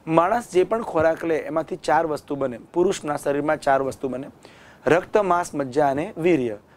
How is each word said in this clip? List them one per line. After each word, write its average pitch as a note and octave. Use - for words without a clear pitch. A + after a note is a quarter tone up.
માણસ F3
જે F3+
પણ A3
ખોરાક D#3+
લે E3
એમાંથી D#3
ચાર D#3+
વસ્તુ D3
બને. B2+
પુરુષના E3+
શરીરમાં C#3+
ચાર C3+
વસ્તુ C3
બને, B2+
રક્ત, F3
માંસ, F3
મજ્જા C#3+
અને D3+
વીર્ય. C3+